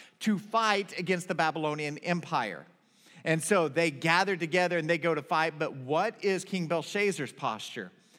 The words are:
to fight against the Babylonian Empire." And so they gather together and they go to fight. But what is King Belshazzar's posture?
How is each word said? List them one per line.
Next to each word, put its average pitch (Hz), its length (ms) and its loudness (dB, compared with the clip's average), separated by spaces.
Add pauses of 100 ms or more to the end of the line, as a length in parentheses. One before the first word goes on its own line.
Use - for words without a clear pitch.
(200)
to 208 180 2
fight 214 580 0
against 180 300 -2
the 185 80 -2
Babylonian 151 640 0
Empire." 135 680 -2 (580)
And 160 180 0
so 180 240 4
they 156 240 2
gather 170 460 2
together 175 420 2
and 156 100 -2
they 170 100 4
go 160 180 2
to 143 60 -4
fight. 160 360 0
But 151 160 -2
what 160 500 -2
is 190 200 0
King 175 240 -4
Belshazzar's 165 640 -2
posture? 107 580 -6 (280)